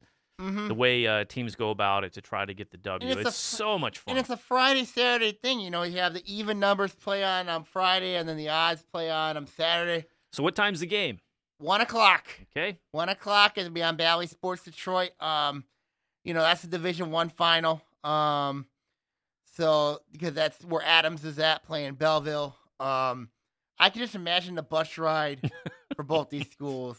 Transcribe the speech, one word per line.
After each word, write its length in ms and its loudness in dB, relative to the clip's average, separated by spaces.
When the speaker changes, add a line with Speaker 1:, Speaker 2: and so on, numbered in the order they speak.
Speaker 1:
Mm-hmm. 260 -6
Speaker 2:
the 60 -2
way, 320 2
uh, 180 2
teams 320 -8
go 140 -2
about 340 2
it 80 -10
to 80 -16
try 240 -6
to 80 -10
get 200 -14
the 40 -20
W. 340 -8
Speaker 1:
And 100 -2
it's 60 -2
Speaker 2:
It's 120 -4
Speaker 1:
a 20 -6
fr-, 40 -6
Speaker 2:
so 220 -2
much 220 -4
fun. 120 -10
Speaker 1:
and 60 0
it's 100 -4
a 80 -4
Friday, 480 2
Saturday 480 0
thing. 280 -2
You 100 -8
know, 140 -2
you 120 -6
have 160 0
the 180 -8
even 300 -4
numbers 340 2
play 300 -2
on, 240 0
on 160 -4
Friday, 520 0
and 120 -2
then 80 -4
the 140 -6
odds 320 2
play 280 -4
on, 280 0
on 80 -10
Saturday. 580 0
Speaker 2:
So 100 -4
what 120 2
time's 260 0
the 60 -4
game? 340 -2
Speaker 1:
One 220 2
o'clock. 460 4
Speaker 2:
Okay. 300 -6
Speaker 1:
One 180 -2
o'clock. 480 4
It'll 140 -4
be 120 -4
on 140 2
Bally 300 2
Sports 380 -6
Detroit. 480 -4
Um, 420 -2
you 100 -4
know, 80 2
that's 200 4
the 60 -14
Division 440 -4
One 160 0
final. 520 2
Um, 640 0
so, 440 2
because 240 -6
that's 300 -2
where 200 -2
Adams 400 4
is 140 -8
at, 240 2
playing 320 -6
Belleville. 640 0
Um, 500 -2
I 120 6
can 100 -10
just 160 -6
imagine 400 -4
the 80 -6
bus 340 -4
ride 520 -2
Speaker 2:
<laughs> 220 -14
Speaker 1:
for 60 -10
both 260 0
these 220 -8
schools, 480 -8